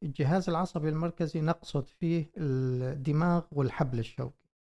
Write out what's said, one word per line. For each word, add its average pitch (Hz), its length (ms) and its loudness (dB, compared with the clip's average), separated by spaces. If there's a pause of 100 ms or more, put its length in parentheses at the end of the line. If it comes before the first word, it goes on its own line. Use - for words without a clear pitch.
الجهاز 160 460 2
العصبي 165 400 0
المركزي 160 520 -2
نقصد 156 480 -2
فيه 165 480 -2
الدماغ 139 1080 0 (100)
والحبل 131 460 0
الشوكي. - 500 -8 (280)